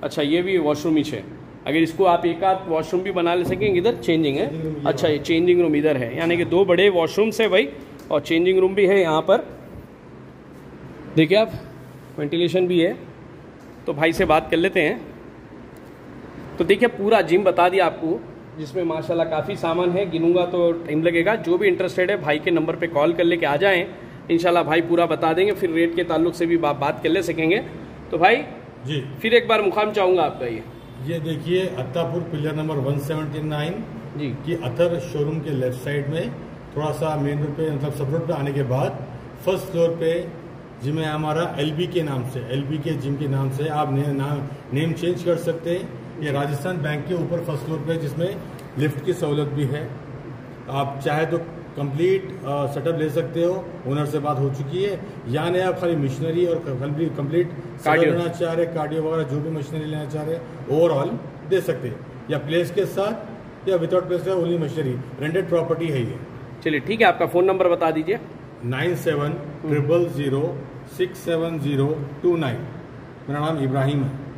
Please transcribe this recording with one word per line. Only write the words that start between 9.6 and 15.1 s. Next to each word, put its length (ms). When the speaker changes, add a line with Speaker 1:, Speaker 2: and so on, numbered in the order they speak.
Speaker 1:
देखिए 220
आप, 140
ventilation 480
भी 120
है। 160
तो 60
भाई 200
से 120
बात 260
कर 60
लेते 240
हैं। 180